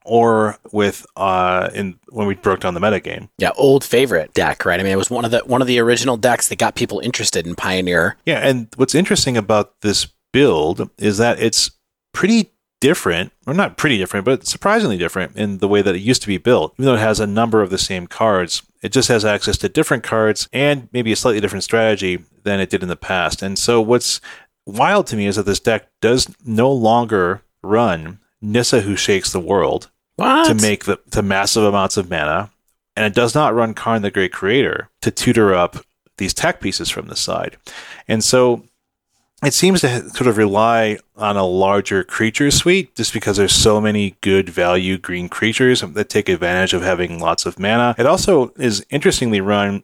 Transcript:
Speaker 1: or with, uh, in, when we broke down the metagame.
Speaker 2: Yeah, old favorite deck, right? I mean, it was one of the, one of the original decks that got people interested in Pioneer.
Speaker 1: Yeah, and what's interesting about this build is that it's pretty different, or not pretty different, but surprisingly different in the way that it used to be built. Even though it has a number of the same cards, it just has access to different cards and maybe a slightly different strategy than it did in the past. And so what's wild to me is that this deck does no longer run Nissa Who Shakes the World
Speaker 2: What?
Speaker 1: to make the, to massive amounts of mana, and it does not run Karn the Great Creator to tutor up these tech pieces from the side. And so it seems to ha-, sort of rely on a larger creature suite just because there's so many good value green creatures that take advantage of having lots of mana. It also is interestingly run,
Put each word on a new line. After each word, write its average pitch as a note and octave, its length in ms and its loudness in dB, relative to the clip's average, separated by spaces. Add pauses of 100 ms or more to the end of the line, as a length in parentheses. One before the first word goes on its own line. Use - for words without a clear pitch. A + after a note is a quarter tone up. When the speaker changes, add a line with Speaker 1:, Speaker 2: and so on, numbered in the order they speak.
Speaker 1:
or A2 540 2 (140)
with, G2+ 320 -2 (120)
uh, F#2 580 0
in, G2 240 -8 (100)
when A2 180 -6
we G2 80 -2
broke F#2+ 260 -2
down F#2 140 -4
the E2+ 60 -8
metagame. G2 480 -2 (100)
Speaker 2:
Yeah, F2 180 0
old C#3 260 4
favorite A#2 520 0
deck, D2+ 300 -2
right? F2 140 0
I F#2 40 -4
mean, G2 100 -2
it G2 40 0
was F#2+ 140 -2
one A#2+ 140 -4
of A2+ 60 -4
the, A#2 100 2
one B2+ 200 0
of C3 60 0
the B2 120 2
original A#2+ 380 2
decks A#2 320 0
that G#2+ 100 -8
got A2 160 -2
people A2 260 -4
interested G#2 460 -4
in E2+ 80 -8
Pioneer. F2+ 720 -2
Speaker 1:
Yeah, D#3 140 0
and B2+ 380 0
what's C3 180 0
interesting D#3 420 0
about G#2 440 0
this G2+ 260 -2 (260)
build F2+ 640 2
is G#2 200 0
that A#2 220 2
it's A2+ 300 0 (420)
pretty A3 400 2 (280)
different, F#2 520 0 (140)
or C3+ 80 -4
not F3 220 -2
pretty C#3 220 0
different, F#2+ 260 -4
but B2+ 220 0
surprisingly G3+ 500 0
different E2+ 400 -4
in G2+ 220 -4
the G2 100 0
way G#2 140 4
that F#2+ 120 0
it F2+ 60 -4
used A#2+ 220 0
to - 60 -8
be F#2+ 100 -2
built. F#2 360 2
Even B2+ 120 -2
though C3 80 4
it G#2+ 60 0
has G#2+ 200 0
a G#2+ 60 -2
number A2 340 2
of F#2+ 100 0
the F#2+ 80 -2
same F2+ 280 -6
cards, F#2+ 560 -2 (180)
it G#2 120 -8
just B2 160 2
has A2+ 160 2
access G#2 340 -2
to - 100 -2
different D3+ 340 -2
cards A2 500 0
and C3+ 400 -2
maybe A#2+ 180 -2
a G2+ 60 0
slightly A2 240 0
different G2 240 -4
strategy G2 560 0 (240)
than G2+ 160 -2
it F#2 100 -4
did F#2 120 -2
in F#2 60 -6
the F2 80 -6
past. - 460 -4
And G2 160 -6
so A#2 220 2
what's A#2+ 400 0 (440)
wild D3+ 440 0
to A2+ 80 -6
me G2+ 100 -2
is G2 100 -2
that G2+ 100 -2
this G2 140 0
deck - 280 -2 (120)
does A#2+ 300 2 (140)
no A#2+ 260 2
longer A2 720 2 (200)
run F#2+ 580 0 (200)
Nissa A2+ 420 0
Who G2 140 -2
Shakes - 360 0
the G2 80 -4
World E2+ 500 -2 (260)
Speaker 2:
What? D4 300 2
Speaker 1:
to D#4 80 2
make A2 300 0
the, F#2+ 140 -2 (120)
to A2 120 -2
massive G2+ 420 0
amounts G2+ 320 0
of F#2+ 120 -2
mana, E2 420 -2 (440)
and A2 100 0
it G#2 100 0
does A#2 200 2
not C#3 200 2
run A2+ 200 0
Karn A2+ 280 -2
the G2+ 80 -2
Great F#2+ 220 -2
Creator G2+ 560 -2 (140)
to A2+ 80 -2
tutor A2 440 2
up F2 240 0 (380)
these G2 160 -4
tech - 280 -2
pieces F2+ 280 -6
from - 200 -8
the - 80 -14
side. - 420 -6 (500)
And A2 160 -2
so B2 400 2 (800)
it C#3+ 80 0
seems F3+ 300 2
to C#3+ 80 4
ha-, B2 180 -6
sort - 200 -2
of G#2+ 100 2
rely A2 580 2 (180)
on G2+ 220 -2
a G2 80 2
larger F#2+ 580 0
creature A2+ 480 -2
suite F3+ 460 0
just - 160 -4
because G#2 240 -2
there's G2 160 2
so G#2+ 300 4
many G#2 400 0
good F#2+ 260 2
value F#2 480 0
green F2+ 320 -8
creatures A#2+ 540 2
that G2+ 260 -6
take G#2 220 0
advantage F2+ 420 0
of F#2 80 0
having F#2 380 -2
lots E3 260 -2
of - 140 -8
mana. B2 400 0
It A#2+ 80 2
also E3 500 2
is A2+ 320 -2
interestingly B2 540 0
run, G2+ 420 0